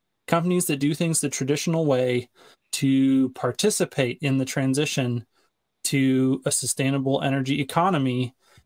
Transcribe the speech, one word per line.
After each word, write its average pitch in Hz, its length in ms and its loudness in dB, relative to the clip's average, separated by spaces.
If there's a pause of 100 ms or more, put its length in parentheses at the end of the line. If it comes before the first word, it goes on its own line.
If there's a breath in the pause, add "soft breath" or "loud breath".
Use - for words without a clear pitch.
(260)
companies 175 400 0
that 151 120 -2
do 143 160 0
things 165 260 -2
the 147 100 -2
traditional 151 560 -2
way 127 420 0 (440 soft breath)
to 135 580 2
participate 131 880 -2
in 135 180 0
the 131 60 0
transition 131 840 -2 (580)
to 131 600 2
a - 80 0
sustainable 135 680 0
energy 135 380 0
economy, 135 720 0 (320 soft breath)